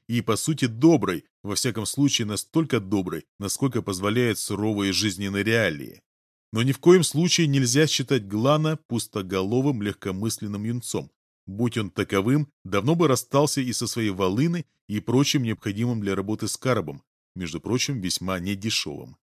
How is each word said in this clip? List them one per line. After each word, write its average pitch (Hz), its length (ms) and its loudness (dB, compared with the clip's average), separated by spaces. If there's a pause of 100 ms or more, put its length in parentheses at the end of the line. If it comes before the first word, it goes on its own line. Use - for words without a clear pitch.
и, 117 140 0
по 107 160 0
сути, - 280 -2
доброй, 113 600 4 (180)
во 101 120 -6
всяком 110 300 -2
случае, 131 420 0
настолько 123 520 0
доброй, 95 460 -2 (140)
насколько 120 420 -2
позволяют 104 580 0
суровые 101 540 0
жизненные 98 500 -2
реалии. 90 580 0 (520)
Но 110 100 2
ни 135 80 2
в - 80 -6
коем 180 240 8
случае 160 440 2
нельзя 139 400 4
считать 127 400 0
Глана 147 500 2 (100)
пустоголовым, 107 920 -2
легкомысленным 104 840 -4
юнцом. 113 480 -6 (340)
Будь 113 320 -2
он 104 120 -2
таковым, 107 600 0 (140)
давно 101 320 0
бы 165 120 4
расстался 139 540 2
и 123 120 -4
со 117 140 -4
своей 110 240 -2
волыной, 110 540 0 (220)
и 104 120 -4
прочим 131 440 2
необходимым 110 580 -2
для 98 140 -2
работы 104 320 -4
скарбом, 92 560 -4 (320)
между 85 240 -8
прочим, 123 420 -2
весьма 95 380 -4
недешевым. 90 800 -6 (120)